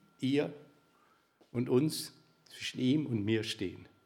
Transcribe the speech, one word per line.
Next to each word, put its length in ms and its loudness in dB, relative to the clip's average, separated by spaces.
ihr 320 2
und 180 -2
uns, 420 2
zwischen 320 -10
ihm 240 4
und 180 -2
mir 200 2
stehen. 420 -6